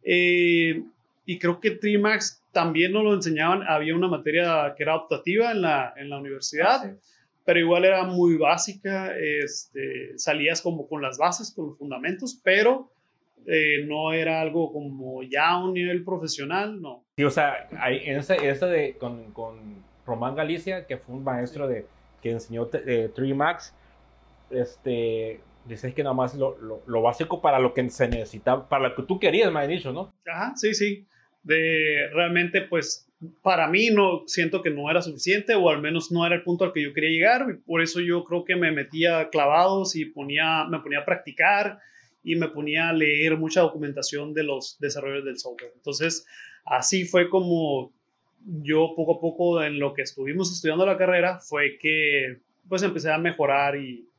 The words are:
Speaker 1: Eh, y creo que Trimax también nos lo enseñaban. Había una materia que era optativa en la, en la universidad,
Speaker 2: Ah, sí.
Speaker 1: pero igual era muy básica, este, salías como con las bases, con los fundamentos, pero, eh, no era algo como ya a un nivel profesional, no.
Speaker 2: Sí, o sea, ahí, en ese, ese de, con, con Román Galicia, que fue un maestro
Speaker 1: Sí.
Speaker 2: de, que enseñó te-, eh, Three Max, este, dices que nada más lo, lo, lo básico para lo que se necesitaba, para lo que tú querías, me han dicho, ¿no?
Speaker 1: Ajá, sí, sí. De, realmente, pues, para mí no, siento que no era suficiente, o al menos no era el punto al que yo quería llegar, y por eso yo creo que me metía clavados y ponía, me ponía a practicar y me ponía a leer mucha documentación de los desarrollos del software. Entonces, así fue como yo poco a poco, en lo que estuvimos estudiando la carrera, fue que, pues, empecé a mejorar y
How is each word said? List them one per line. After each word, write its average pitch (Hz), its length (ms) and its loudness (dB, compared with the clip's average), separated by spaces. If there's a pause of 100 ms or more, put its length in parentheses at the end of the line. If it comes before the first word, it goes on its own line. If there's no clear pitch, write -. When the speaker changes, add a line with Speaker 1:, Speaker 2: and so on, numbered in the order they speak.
Speaker 1:
Eh, 175 800 2 (420)
y 175 120 -6
creo 175 220 0
que 214 120 0
Trimax 208 720 0 (120)
también 165 400 2
nos 214 100 2
lo 208 100 4
enseñaban. 170 540 0
Había 156 280 0
una 170 120 2
materia 156 680 0
que 151 60 -4
era 156 120 2
optativa 175 560 0
en 208 100 -2
la, 143 360 0
en 139 120 -14
la 143 80 -10
universidad, 147 680 0
Speaker 2:
Ah, 202 60 -10
sí. - 200 -20 (360)
Speaker 1:
pero 170 140 4
igual 170 260 4
era 190 200 6
muy 175 320 4
básica, 190 760 0
este, 139 1040 -6
salías 151 460 -2
como 165 240 -4
con 147 160 -6
las 131 160 -6
bases, 180 360 -2
con 165 120 -8
los 143 100 -14
fundamentos, 147 680 -8
pero, 220 460 4 (560)
eh, 151 400 2
no 156 280 -4
era 160 280 0
algo 160 320 -2
como 135 480 -10
ya 139 300 0
a 180 120 0
un 185 120 -2
nivel 180 280 -2
profesional, 180 800 -6
no. 131 220 -14 (140)
Speaker 2:
Sí, 143 60 0
o 143 60 4
sea, 143 380 -2 (120)
ahí, 131 240 -2
en 143 140 -4
ese, 147 180 0 (140)
ese 139 160 -2
de, 156 320 0
con, 117 340 -12
con 110 540 -14 (200)
Román 123 300 -4
Galicia, 165 520 -4
que 131 100 -6
fue 123 180 -14
un 135 100 -10
maestro 131 420 -4
Speaker 1:
Sí. 131 60 0
Speaker 2:
de, 110 120 -8 (360)
que 117 100 -4
enseñó 117 360 -6
te-, - 180 -4
eh, 113 240 0
Three 135 240 -2
Max, 151 420 -2 (760)
este, 117 920 -4 (240)
dices 123 280 -8
que 151 100 -2
nada 135 120 0
más 127 200 -2
lo, 135 240 -2
lo, 110 280 -12
lo 117 140 2
básico 117 400 2
para 139 180 4
lo 123 140 4
que 123 160 0
se 120 180 2
necesitaba, 120 640 0
para 135 200 2
lo - 60 -10
que 127 80 -6
tú 190 160 -2
querías, 190 320 4
me 160 80 0
han 143 100 0
dicho, 156 220 -4
¿no? 170 220 -8 (120)
Speaker 1:
Ajá, 185 300 -6
sí, 220 180 0
sí. 202 320 -2 (380)
De, 156 680 2
realmente, 175 480 2
pues, - 440 -4 (360)
para 170 260 4
mí 202 220 4
no, 196 380 4
siento 170 340 0
que 170 80 0
no 147 220 -4
era 170 100 4
suficiente, 180 540 0
o 180 140 6
al 147 120 2
menos 160 300 -2
no 170 140 2
era 170 100 2
el 175 80 -4
punto 175 220 2
al 160 80 -2
que 151 100 0
yo 143 100 -6
quería 156 160 0
llegar, 220 400 4
y 190 60 -6
por 165 260 -2
eso 165 180 -2
yo 175 260 0
creo 175 200 -4
que 180 100 0
me 170 160 2
metía 160 580 0
clavados 175 640 4
y 156 100 -4
ponía, 151 600 0
me 165 140 -4
ponía 143 200 -2
a 143 60 -6
practicar 196 760 0 (440)
y 165 120 -2
me 165 140 0
ponía 151 400 -2
a 165 40 2
leer 156 440 2
mucha 160 240 2
documentación 147 720 -2
de 156 100 -2
los 135 360 -6
desarrollos 139 460 -6
del 127 140 -10
software. 123 360 -14
Entonces, 147 520 -4 (380)
así 175 400 0
fue 175 240 4
como 165 600 0 (540)
yo 160 500 0
poco 165 220 2
a - 20 -12
poco, 165 440 0
en 151 160 -2
lo 143 140 0
que 139 100 -4
estuvimos 147 500 -4
estudiando 165 320 2
la 190 120 2
carrera, 180 420 2
fue 143 400 -2
que, 147 580 0 (320)
pues, 185 140 0
empecé 165 280 -2
a 156 60 2
mejorar 143 600 0
y 127 280 -12 (140)